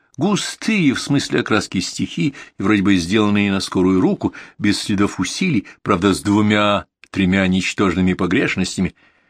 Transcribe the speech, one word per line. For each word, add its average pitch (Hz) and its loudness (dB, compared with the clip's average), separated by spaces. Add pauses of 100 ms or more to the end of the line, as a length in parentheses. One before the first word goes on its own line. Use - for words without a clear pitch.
(180)
густые, 180 0
в - -6
смысле - -2
окраски, - -2
стихи, - -4 (240)
и 101 -8
вроде 101 2
бы 98 4
сделанные 101 2
на 98 0
скорую 92 2
руку, 175 0 (240)
без 101 0
следов 101 -2
усилий, 113 -2 (160)
правда, 98 2
с 76 -2
двумя-тремя 101 0
ничтожными 92 0
погрешностями. 95 -2 (340)